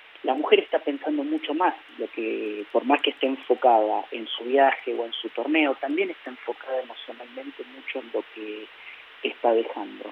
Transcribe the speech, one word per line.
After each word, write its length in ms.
la 120
mujer 260
está 180
pensando 460
mucho 300
más, 200
lo 140
que, 600
por 120
más 160
que 80
esté 180
enfocada 840
en 160
su 180
viaje 480
o 140
en 80
su 160
torneo, 500
también 300
está 180
enfocada 540
emocionalmente 840
mucho 260
en 120
lo 100
que 320
está 320
dejando, 580